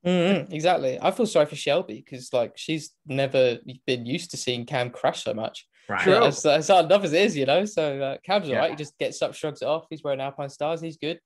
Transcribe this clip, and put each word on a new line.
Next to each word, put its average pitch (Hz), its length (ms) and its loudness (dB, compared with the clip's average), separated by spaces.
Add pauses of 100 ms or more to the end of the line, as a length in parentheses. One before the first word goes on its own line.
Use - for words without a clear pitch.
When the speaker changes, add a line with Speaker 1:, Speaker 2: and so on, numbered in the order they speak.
Speaker 1:
Mm-hmm, 180 460 2
exactly. 156 500 0
I 185 100 2
feel 220 140 0
sorry 160 200 4
for 147 100 -12
Shelby, 143 460 -2
'cause, 123 320 -14
like, 120 240 0
she's 156 320 -6 (160)
never 131 540 2 (260)
been 123 200 -2
used 120 260 -6
to - 60 -10
seeing 120 280 -4
Cam 123 240 -2
crash - 340 -2
so 113 100 -4
much. - 320 -8 (220)
Speaker 2:
Right. 185 140 -2
Speaker 3:
True. 190 120 6
Speaker 1:
Yeah, 226 140 6
it's, - 160 -2
it's 151 240 2
hard 180 200 6
enough 196 180 4
as 151 80 -2
it 180 80 4
is, 190 160 2
you 135 80 0
know. 160 180 4
So, 151 380 -2
uh, 135 240 -4
Cam's 185 240 0
all 123 60 -2
Speaker 3:
Yeah. 113 40 0
Speaker 1:
right. 165 120 2
He - 40 -8
just 151 220 -12
gets 127 240 -4
up, 156 120 -2
shrugs - 280 -8
it 113 40 -6
off. 156 240 -2
He's 156 140 -14
wearing 139 160 -4
Alpine 139 300 -8
Stars. 156 320 -4
He's 165 160 -10
good. - 280 -6